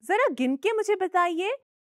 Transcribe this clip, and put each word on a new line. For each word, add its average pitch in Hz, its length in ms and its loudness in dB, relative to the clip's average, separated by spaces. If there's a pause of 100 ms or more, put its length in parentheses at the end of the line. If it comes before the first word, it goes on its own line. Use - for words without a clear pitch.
जरा 440 260 2
गिन 262 260 -2
के 415 160 -2
मुझे 415 240 0
बताइए 359 600 0 (300)